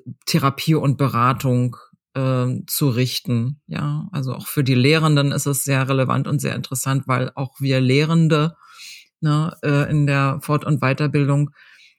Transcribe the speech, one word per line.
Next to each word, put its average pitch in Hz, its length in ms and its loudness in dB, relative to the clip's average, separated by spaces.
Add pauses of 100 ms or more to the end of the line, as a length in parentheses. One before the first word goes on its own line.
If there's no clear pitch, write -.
(240)
Therapie 156 520 0
und 139 220 0
Beratung, 123 800 0 (380)
ähm, 127 520 -2
zu - 220 0
richten. 123 760 -2
Ja, 151 440 -4
also 131 220 -6
auch - 140 -10
für - 180 -2
die 127 100 2
Lehrenden 143 580 4
ist - 120 -2
es 143 200 -2
sehr 135 220 0
relevant 131 400 0
und 143 140 -4
sehr 135 140 -4
interessant, 131 520 -4
weil 127 280 -2
auch 139 260 -10
wir 135 220 0
Lehrende, 156 760 2 (640)
ne, 151 420 0
äh, 143 280 0
in 147 160 2
der 139 340 0
Fort- 147 240 -2
und 147 160 0
Weiterbildung 143 680 0 (480)